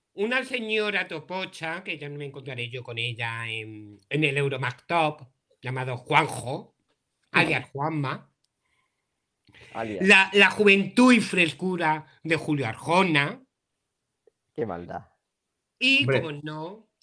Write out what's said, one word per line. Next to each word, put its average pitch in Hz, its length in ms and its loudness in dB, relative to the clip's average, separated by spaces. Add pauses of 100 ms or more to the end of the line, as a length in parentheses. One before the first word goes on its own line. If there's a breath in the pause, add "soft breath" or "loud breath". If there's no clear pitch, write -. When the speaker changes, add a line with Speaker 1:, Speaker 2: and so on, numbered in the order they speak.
(140)
Speaker 1:
Una 247 300 -2
señora 214 640 -2
topocha, 180 760 -8
que 180 140 -8
ya 143 100 -12
no 147 100 -10
me 147 80 -10
encontraré 131 440 -10
yo 123 120 -10
con 117 160 -10
ella 117 500 -6
en, 107 600 -12
en 151 160 0
el 139 120 0
Euromactop, 143 840 -2 (400)
llamado 127 340 -6
Juanjo, 127 760 -2 (580)
alias 160 380 0
Juanma. 147 600 -6 (1400 loud breath)
Speaker 2:
Alias. 113 320 -4
Speaker 1:
La, 196 280 8
la 202 160 8
juventud 208 640 6
y 226 80 6
frescura 175 840 0 (160 soft breath)
de 160 140 0
Julio 147 300 -2
Arjona. 160 720 2 (1120)
Speaker 2:
Qué 117 120 -4
maldad. 87 400 -10 (720)
Speaker 1:
Y, 269 240 2
Speaker 3:
Hombre. - 200 2
Speaker 1:
como 147 200 -10
no, 156 460 -12 (140)